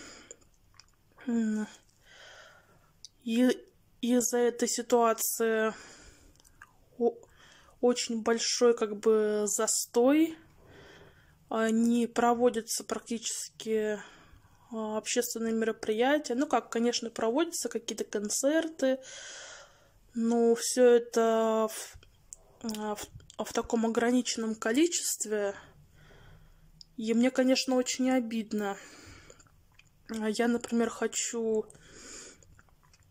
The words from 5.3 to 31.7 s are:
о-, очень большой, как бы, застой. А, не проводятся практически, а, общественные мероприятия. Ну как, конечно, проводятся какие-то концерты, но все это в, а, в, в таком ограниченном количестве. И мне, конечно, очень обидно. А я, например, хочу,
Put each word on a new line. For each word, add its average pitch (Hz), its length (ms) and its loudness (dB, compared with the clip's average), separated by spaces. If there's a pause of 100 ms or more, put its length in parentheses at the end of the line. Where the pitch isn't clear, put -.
о-, 233 220 0 (600)
очень 240 420 0
большой, 233 520 2
как 214 240 -4
бы, 214 460 2
застой. 262 880 2 (1120)
А, 220 200 0
не 233 380 2
проводятся 233 760 2
практически, 214 1160 -4 (680)
а, 214 260 -6
общественные 226 560 -2
мероприятия. 226 800 0
Ну 277 140 0
как, 233 240 0
конечно, 233 400 -2
проводятся 262 580 -2
какие-то 220 360 -6
концерты, 269 920 0 (1160)
но 233 420 2
все 247 280 2
это 226 880 4
в, - 260 -14 (840)
а, 214 160 -6
в, - 120 -12 (380)
в - 80 -10
таком 226 320 0
ограниченном 233 720 0
количестве. 214 1000 0 (1400)
И 226 160 -2
мне, 240 180 4
конечно, 254 440 2
очень 254 360 0
обидно. 220 640 -2 (1300)
А 220 200 -4
я, 233 200 0
например, 233 400 0
хочу, 220 760 -2 (1500)